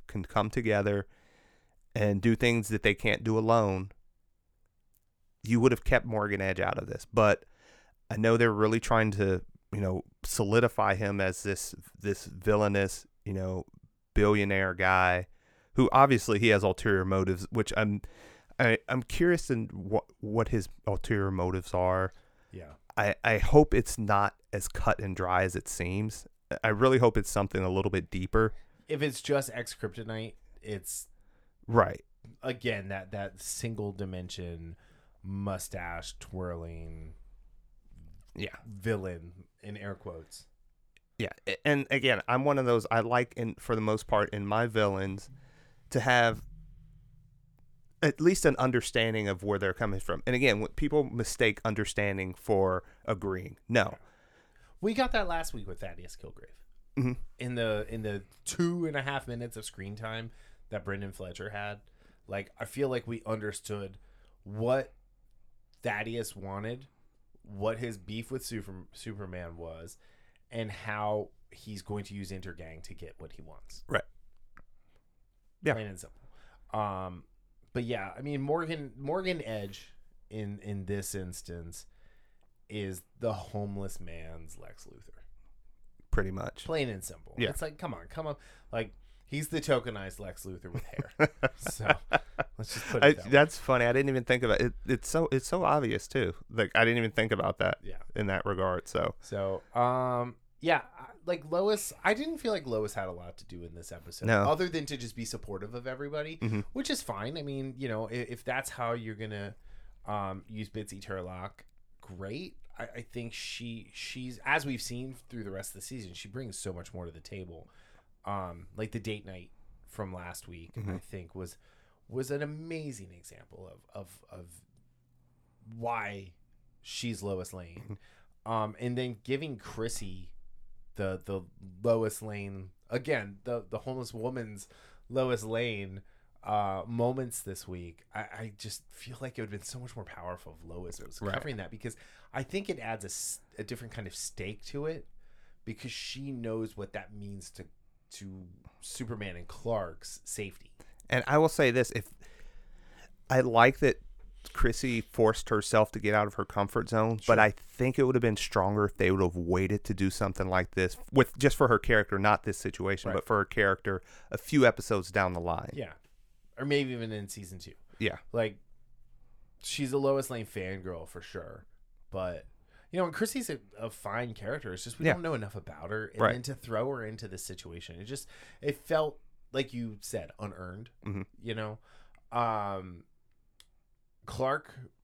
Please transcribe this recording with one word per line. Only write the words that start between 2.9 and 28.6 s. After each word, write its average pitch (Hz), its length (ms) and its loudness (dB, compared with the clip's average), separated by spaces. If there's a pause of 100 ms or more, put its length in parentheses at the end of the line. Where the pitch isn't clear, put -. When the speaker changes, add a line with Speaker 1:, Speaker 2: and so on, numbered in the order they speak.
Speaker 1:
can't - 300 0
do 110 140 2
alone, 104 540 4 (1500)
you 117 160 4
would 123 120 8
have 117 120 0
kept 123 220 4
Morgan 104 360 0
Edge 95 180 0
out 92 180 2
of - 100 -6
this. - 260 -8
But 107 320 6 (640)
I 104 80 -2
know 113 200 6
they're 117 160 8
really 107 260 4
trying 110 320 4
to, 95 300 2 (320)
you 104 80 -2
know, 92 220 0 (200)
solidify 104 720 4
him 101 260 2
as 92 220 0
this, 101 300 -2 (260)
this 101 260 -2
villainous, 101 800 2 (200)
you 101 80 -4
know, 92 320 -2 (480)
billionaire 101 600 6
guy 92 540 6 (460)
who 131 180 6
obviously 127 480 8
he 113 100 6
has 101 140 8
ulterior 95 420 4
motives, 95 460 2
which 110 260 0
I'm, 104 240 2 (580)
I, 113 200 6 (100)
I'm 127 140 0
curious - 460 2
in 113 220 0
what, 98 340 -2 (140)
what 107 300 2
his 107 180 2 (180)
ulterior 98 460 0
motives 92 420 0
are. 92 400 2 (380)
Speaker 2:
Yeah. 80 220 -16 (240)
Speaker 1:
I, 104 260 4
I 110 140 6
hope - 380 10
it's - 240 2
not 101 340 4 (180)
as 101 160 -4
cut - 320 4
and 95 160 -2
dry 92 280 4
as 90 120 0
it - 120 -4
seems. 98 580 -2 (380)
I 113 60 6
really 127 280 6
hope 117 180 8
it's 101 140 2
something 98 340 0
a 92 60 2
little 95 220 2
bit 87 180 0
deeper. 107 440 2 (340)